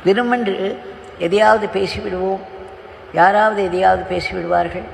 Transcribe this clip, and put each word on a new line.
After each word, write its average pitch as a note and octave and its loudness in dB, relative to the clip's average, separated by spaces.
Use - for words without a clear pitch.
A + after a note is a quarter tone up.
தினமென்று G#3 0
எதையாவது G#3 2
பேசிவிடுவோம், F#3+ -4
யாராவது G3+ 4
எதையாவது F#3 0
பேசிவிடுவார்கள் F3 -2